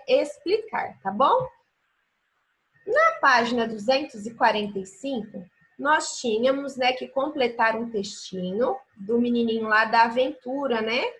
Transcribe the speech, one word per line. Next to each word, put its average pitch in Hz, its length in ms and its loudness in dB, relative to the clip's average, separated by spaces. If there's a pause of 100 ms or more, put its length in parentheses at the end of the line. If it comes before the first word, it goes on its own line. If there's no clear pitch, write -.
explicar, - 920 -2
tá 196 120 -4
bom? 359 360 4 (1400)
Na 640 360 2
página 240 460 2
duzentos 226 580 -2
e 233 80 -12
quarenta 208 460 0
e 190 60 -8
cinco, 220 600 -10 (320)
nós - 420 0
tínhamos, 254 560 0
né, 254 160 2
que - 160 -6
completar 240 720 -2
um 233 120 -6
textinho 202 840 -4 (220)
do 220 240 0
menininho 233 460 0
lá 220 180 4
da 233 180 4
aventura, 247 800 -2
né? 226 200 -2 (180)